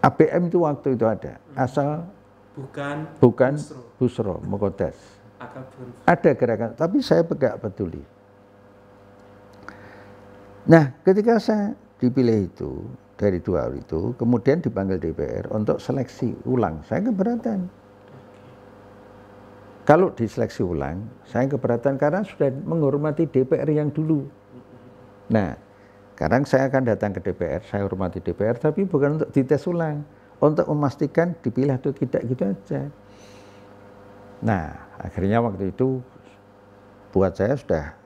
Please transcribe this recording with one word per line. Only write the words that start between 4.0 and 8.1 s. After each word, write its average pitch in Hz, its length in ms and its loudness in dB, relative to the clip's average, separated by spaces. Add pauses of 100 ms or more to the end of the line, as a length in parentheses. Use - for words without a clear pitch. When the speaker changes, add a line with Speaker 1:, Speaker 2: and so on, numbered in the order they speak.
Speaker 1:
Mukodas. 98 540 -2 (420)
Speaker 2:
Akabun. 127 640 -16
Speaker 1:
Ada 160 320 4
gerakan, 113 400 -2
tapi 180 240 0
saya 170 240 4
nggak 139 400 0
peduli. 85 400 -6 (2750)